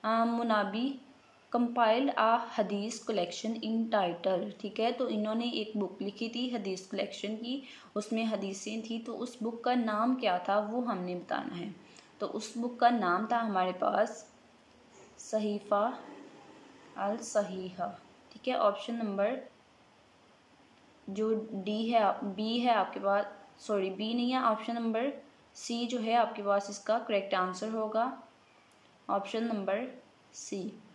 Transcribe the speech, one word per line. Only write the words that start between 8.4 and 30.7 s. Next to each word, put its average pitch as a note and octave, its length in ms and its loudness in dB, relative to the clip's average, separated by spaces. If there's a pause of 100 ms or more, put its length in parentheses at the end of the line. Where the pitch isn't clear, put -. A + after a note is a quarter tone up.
थी, A3+ 160 -6
तो A#3 140 -8
उस B3 300 -6
book G3+ 220 -4
का B3 100 4
नाम A3+ 400 2
क्या G#3 240 2
था G3 200 2
वो G#3+ 220 -2
हमने F3+ 340 -2
बताना - 400 -4
है। F3 200 -8 (460)
तो G3+ 60 -2
उस - 320 -6
book A#3+ 220 -4
का A#3+ 100 8
नाम G3+ 420 2
था A#3 60 4
हमारे F#3 340 2
पास - 600 0 (840)
सहीफ़ा G#3+ 800 0 (1000)
अल G3+ 180 -2
सहीहा, F#3 840 -4 (320)
ठीक - 160 -8
है। B3+ 100 0
Option G#3 360 2
number A3 560 -2 (1600)
जो A3 420 0
D G#3+ 380 -2
है, A3 220 6
बी G#3+ 460 -2
है A#3+ 160 6
आपके G3 260 2
पास, G3+ 260 2 (400)
sorry G3 240 0
B G#3+ 240 -2
नहीं A#3+ 180 2
है, B3+ 100 2
option A#3 320 0
number A#3 480 0 (320)
सी A#3+ 320 -4
जो A#3+ 120 -4
है A3 160 0
आपके A3 280 2
पास G3+ 280 2
इसका G#3+ 280 0
correct G3+ 360 0
answer F#3 360 0
होगा, A3 520 -2 (880)
Option G3+ 340 0
number G#3+ 580 -2 (300)
सी। - 480 -8 (140)